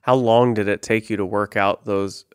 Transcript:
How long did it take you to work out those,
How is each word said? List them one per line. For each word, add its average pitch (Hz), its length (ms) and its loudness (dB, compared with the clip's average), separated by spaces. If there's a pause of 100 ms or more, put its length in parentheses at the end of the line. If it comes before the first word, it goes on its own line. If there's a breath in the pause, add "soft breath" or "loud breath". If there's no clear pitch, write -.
How 127 120 2
long 120 400 4
did 101 140 -2
it 101 120 -2
take 110 300 -4
you 107 60 -2
to 98 100 -4
work 104 300 -4
out 101 300 0
those, 98 380 -4 (100)